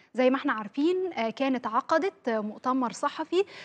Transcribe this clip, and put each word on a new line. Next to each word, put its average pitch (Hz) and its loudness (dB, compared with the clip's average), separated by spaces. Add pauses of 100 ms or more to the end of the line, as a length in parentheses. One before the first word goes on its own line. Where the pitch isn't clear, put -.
(140)
زي 254 4
ما 269 4
إحنا 269 0
عارفين، 277 0 (160)
آآ، 226 -2
كانت 262 0
عقدت 285 0
مؤتمر 226 -2
صحفي، 339 -2 (200)